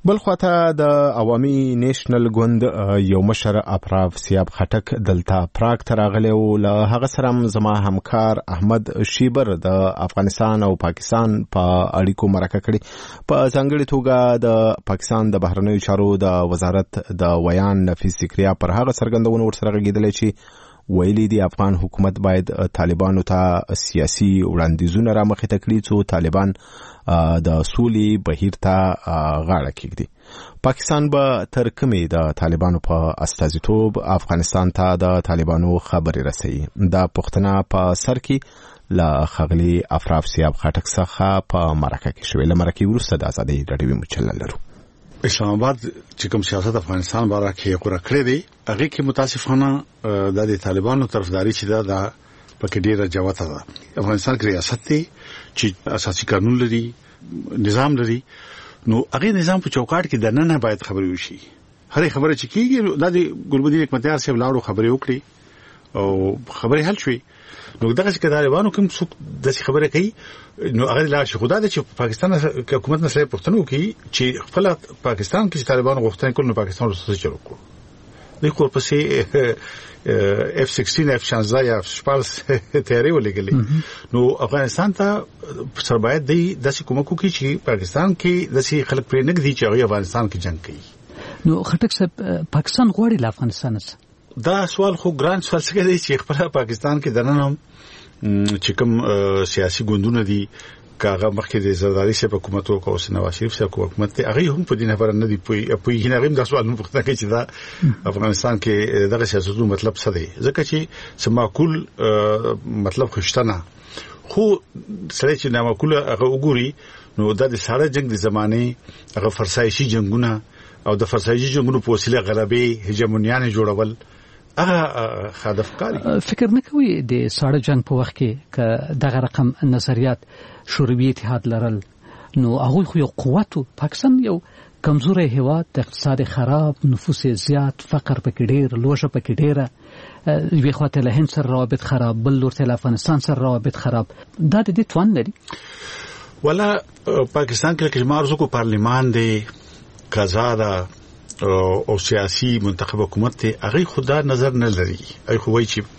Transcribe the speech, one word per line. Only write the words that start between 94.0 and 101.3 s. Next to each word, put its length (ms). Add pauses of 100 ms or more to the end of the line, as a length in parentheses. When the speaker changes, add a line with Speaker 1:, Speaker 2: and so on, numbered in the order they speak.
Speaker 2:
دا 300
سوال 280
خو 160
ګران 300
سوال 200
څنګه 220
دی 160
چې 220
خپله 340
پاکستان 460
کې 80
دننه 360
هم، 120 (640)
م، 420
چې 140
کوم، 140 (100)
آه، 520
سیاسي 300
ګوندونه 400
دي، 260 (500)
که 140
هغه 160
مخکې 360